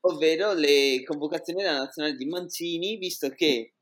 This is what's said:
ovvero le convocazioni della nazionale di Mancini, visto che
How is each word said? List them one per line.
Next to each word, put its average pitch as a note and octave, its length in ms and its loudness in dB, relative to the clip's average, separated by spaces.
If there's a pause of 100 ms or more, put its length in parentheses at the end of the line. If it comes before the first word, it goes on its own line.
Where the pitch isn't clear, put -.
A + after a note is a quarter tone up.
ovvero E3 500 2
le C#3+ 540 4
convocazioni E3+ 580 -4
della D#3+ 140 0
nazionale C#3 400 -4
di C3 80 -8
Mancini, E3+ 720 -6
visto F3 320 -4
che C3 520 0